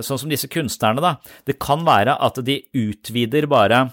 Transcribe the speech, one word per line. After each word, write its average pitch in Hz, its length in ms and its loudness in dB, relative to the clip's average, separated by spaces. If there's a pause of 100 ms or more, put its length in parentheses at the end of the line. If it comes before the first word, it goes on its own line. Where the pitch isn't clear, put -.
sånn 131 160 -4
som 151 80 -6
disse 139 200 -4
kunstnerne 123 520 -2
da, 170 140 0 (320)
det 135 140 -4
kan 151 220 0
være 127 380 4
at 127 240 0
de 139 140 -2 (180)
utvider 117 720 -2
bare, 117 320 4 (100)